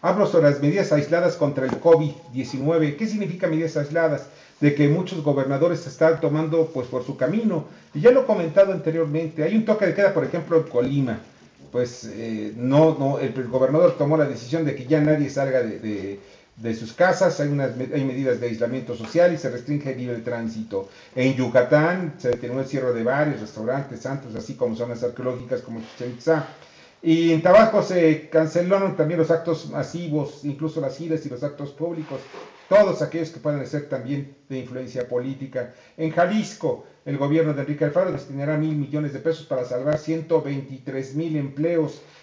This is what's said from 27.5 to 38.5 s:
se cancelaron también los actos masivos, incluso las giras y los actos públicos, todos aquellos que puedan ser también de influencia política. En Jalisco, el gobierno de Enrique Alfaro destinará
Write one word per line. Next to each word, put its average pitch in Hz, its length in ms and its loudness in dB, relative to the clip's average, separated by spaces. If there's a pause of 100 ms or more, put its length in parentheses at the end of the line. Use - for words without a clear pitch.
se 165 460 4
cancelaron 175 680 2
también 160 260 0
los 156 100 2
actos 151 400 0
masivos, 151 760 -6
incluso 147 380 -4
las 135 160 -6
giras 160 260 -4
y 135 60 -6
los 123 120 -8
actos 143 280 -6
públicos, 156 500 -8 (480)
todos 196 320 6
aquellos 151 300 -2
que - 100 -16
puedan 147 260 -2
ser 143 220 -6
también 135 480 -6 (120)
de 131 100 -6
influencia 123 500 -8
política. 131 640 -6 (240)
En 160 140 -2
Jalisco, 175 760 0 (220)
el 139 100 -4
gobierno 147 380 2
de 135 80 -4
Enrique 147 240 -2
Alfaro 180 260 0
destinará 143 460 -4